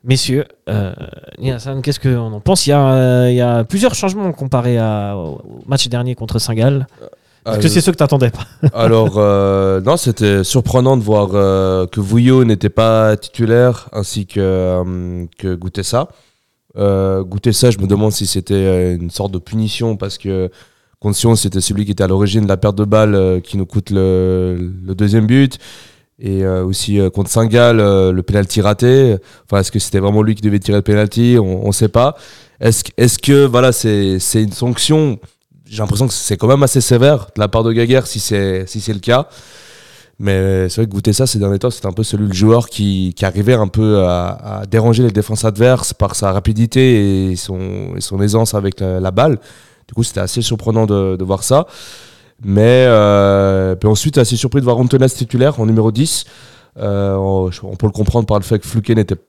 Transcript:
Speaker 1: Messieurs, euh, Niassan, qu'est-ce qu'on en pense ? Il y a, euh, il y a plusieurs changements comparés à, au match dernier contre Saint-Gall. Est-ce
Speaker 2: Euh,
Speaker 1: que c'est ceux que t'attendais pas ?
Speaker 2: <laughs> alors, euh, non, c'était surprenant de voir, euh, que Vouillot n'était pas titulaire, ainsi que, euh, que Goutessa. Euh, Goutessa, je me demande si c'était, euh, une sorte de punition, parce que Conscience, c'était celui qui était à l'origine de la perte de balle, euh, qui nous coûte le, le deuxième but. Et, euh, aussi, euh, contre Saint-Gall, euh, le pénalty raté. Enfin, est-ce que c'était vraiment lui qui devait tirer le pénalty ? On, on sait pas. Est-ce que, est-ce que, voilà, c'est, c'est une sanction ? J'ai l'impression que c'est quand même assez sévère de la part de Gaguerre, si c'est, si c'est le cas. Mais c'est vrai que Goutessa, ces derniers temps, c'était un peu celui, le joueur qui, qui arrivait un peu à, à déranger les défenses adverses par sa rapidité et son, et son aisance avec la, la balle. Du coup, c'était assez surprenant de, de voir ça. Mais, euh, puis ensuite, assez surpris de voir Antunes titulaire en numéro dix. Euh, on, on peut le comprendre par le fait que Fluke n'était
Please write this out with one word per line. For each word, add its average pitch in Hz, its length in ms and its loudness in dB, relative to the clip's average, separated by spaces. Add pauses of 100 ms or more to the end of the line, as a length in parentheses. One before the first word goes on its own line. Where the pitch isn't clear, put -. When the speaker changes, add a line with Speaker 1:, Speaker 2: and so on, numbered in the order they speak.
Speaker 1:
Messieurs, 131 440 -2 (240)
euh, 98 240 -4 (460)
Niassan, 131 420 -6
qu'est-ce 143 180 -4
qu'on 120 320 -2
en 104 80 -10
pense ? 185 260 0
Il 143 40 0
y 143 40 4
a, 139 140 4
euh, 127 420 4
il 123 60 2
y 123 60 2
a 120 240 0
plusieurs 208 300 -2
changements 190 360 -4
comparés 123 460 -2
à, 104 400 -2
au 80 240 -10 (260)
match 135 220 -2
dernier 120 260 -4
contre 113 240 -6
Saint-Gall. 131 480 -2 (580)
Est-ce 110 120 -4
Speaker 2:
Euh, - 20 -2
Speaker 1:
que 104 80 2
c'est 165 140 2
ceux 180 100 0
que 156 60 -6
t'attendais 139 320 2
pas ? - 180 -10 (100)
Speaker 2:
<laughs> - 160 2
alors, 113 440 2
euh, 98 640 2
non, 139 160 0
c'était 101 480 0
surprenant 131 500 2
de 117 80 -2
voir, 104 300 0
euh, 95 520 0
que - 140 -8
Vouillot 120 460 4
n'était 104 240 0
pas 110 480 2
titulaire, 117 760 0
ainsi 104 340 -8
que, - 140 -6
euh, 90 880 -4 (120)
que 92 180 -6
Goutessa. 98 520 -6 (680)
Euh, 98 480 0
Goutessa, 104 440 0
je 98 100 0
me 95 60 0
demande 101 280 2
si 101 120 -4
c'était, 95 280 -4
euh, 92 420 0
une 85 160 -8
sorte 98 220 -8
de 90 60 -6
punition, 110 580 -4
parce 101 200 -10
que 95 320 -4 (520)
Conscience, 107 400 0
c'était 95 200 -2
celui 104 220 -4
qui 101 80 -4
était 95 140 0
à - 20 -2
l'origine 101 360 2
de 98 60 -2
la 98 80 2
perte 101 200 0
de 104 80 0
balle, 107 300 4
euh, 92 260 2
qui - 160 -8
nous 95 80 -2
coûte - 240 -4
le, 92 840 0 (100)
le 92 140 -8
deuxième 104 320 2
but. 131 300 2 (640)
Et, 95 220 -4
euh, 92 220 -2
aussi, 101 340 -2
euh, 95 100 2
contre 98 200 -4
Saint-Gall, 117 500 4
euh, 98 320 4
le 92 120 -2
pénalty 101 360 0
raté. 123 560 4 (300)
Enfin, 98 160 0
est-ce - 100 -4
que 104 80 -2
c'était 98 200 -2
vraiment 104 220 2
lui 107 140 0
qui 104 60 -12
devait 104 180 0
tirer 101 200 0
le - 20 0
pénalty ? 107 580 2
On, 95 260 -2
on 101 60 0
sait 107 160 0
pas. 127 300 2 (420)
Est-ce 113 240 0
que, - 140 -14
est-ce 123 200 2
que, 139 280 4
voilà, 123 260 4
c'est, 101 480 0
c'est 110 240 -2
une 101 80 -4
sanction ? 131 640 -2 (480)
J'ai 104 120 -14
l'impression 107 320 -2
que - 40 -6
c'est - 220 -4
quand 110 140 0
même 139 120 2
assez 131 200 2
sévère 123 520 2
de 107 60 -6
la 104 80 0
part 113 160 0
de 113 80 0
Gaguerre, 117 340 2
si - 140 -8
c'est, 95 480 -4
si 110 140 -10
c'est 110 100 -6
le 101 80 -6
cas. 123 300 0 (880)
Mais 95 480 0
c'est 92 140 -4
vrai 90 60 0
que 95 40 -10
Goutessa, 101 340 0
ces 110 140 -2
derniers 98 200 0
temps, 123 100 -2
c'était - 180 -8
un 92 60 -6
peu 107 100 -4
celui, 104 240 -2
le 95 60 -4
joueur 113 340 4
qui, 95 480 -2
qui - 80 -6
arrivait 101 300 0
un 107 160 0
peu 107 340 2
à, 90 560 -4
à 101 60 -10
déranger 113 380 2
les 117 80 2
défenses 107 340 -2
adverses 120 480 0
par 101 220 -4
sa 98 180 -2
rapidité 104 960 2
et 87 60 -4
son, 92 580 -10
et 92 60 -8
son 98 200 -6
aisance 107 340 0
avec 98 260 -2
la, 92 180 -2
la 92 120 -2
balle. 120 280 2 (480)
Du - 60 -20
coup, 117 100 -2
c'était - 160 -6
assez 92 220 -4
surprenant 110 440 -2
de, 95 300 0
de 92 80 -6
voir 95 200 -2
ça. 147 220 2 (760)
Mais, 113 460 4
euh, 98 880 4
puis 107 140 0
ensuite, 143 280 0
assez 120 200 2
surpris 135 240 -2
de - 20 -4
voir 120 140 2
Antunes 127 300 2
titulaire 127 520 -2
en 110 60 0
numéro 110 260 2
dix. 131 320 -2 (540)
Euh, 101 380 -2
on, 95 340 -2 (140)
on 95 120 -12
peut 110 100 0
le 101 60 2
comprendre 107 360 0
par 104 120 2
le 95 60 -6
fait 107 140 0
que - 60 -10
Fluke 113 260 -4
n'était 104 260 0 (120)